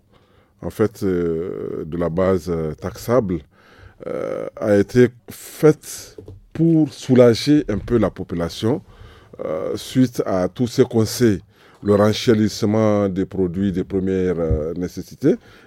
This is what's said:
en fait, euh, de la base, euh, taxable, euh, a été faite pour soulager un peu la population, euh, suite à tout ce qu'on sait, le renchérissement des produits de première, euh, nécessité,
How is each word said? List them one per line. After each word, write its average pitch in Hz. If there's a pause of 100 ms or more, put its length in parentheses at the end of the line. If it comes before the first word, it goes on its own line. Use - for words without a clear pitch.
(640)
en 90
fait, -
euh, 87
de 78
la 85
base, 90
euh, 80
taxable, 95 (680)
euh, -
a 104
été 123 (200)
faite - (360)
pour 160
soulager 123
un 104
peu 113
la 98
population, 92 (640)
euh, -
suite -
à 92
tout 123
ce 117
qu'on 113
sait, 107 (440)
le 101
renchérissement 107
des 92
produits 92
de 87
première, 92
euh, 80
nécessité, 90 (320)